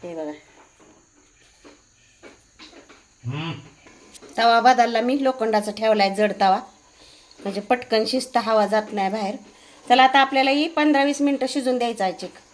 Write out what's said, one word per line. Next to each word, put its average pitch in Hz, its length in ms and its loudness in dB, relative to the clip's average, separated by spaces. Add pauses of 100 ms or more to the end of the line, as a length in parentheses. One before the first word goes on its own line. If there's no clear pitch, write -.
हे 175 120 -12
बघा, 151 160 -10 (4000)
तवा 233 220 4
बदलला 233 420 4
मी, 269 220 0
लोखंडाचा 220 480 -2
ठेवलाय 208 440 0
जड 202 240 0
तवा, 196 200 2 (800)
म्हणजे 196 220 -8
पटकन 226 440 -2
शिजतं, 254 340 -4
हवा 220 280 2
जात 214 240 0
नाही 196 180 -2
बाहेर. 202 260 -6 (540)
चला 254 140 6
आता 262 160 4
आपल्याला 269 320 2
ही 294 160 0
पंधरा 302 360 2
वीस 285 180 -2
मिनटं 277 280 0
शिजून 254 280 -2
द्यायचं 233 260 -4
आहे 185 100 -2
चिक. - 200 -14 (200)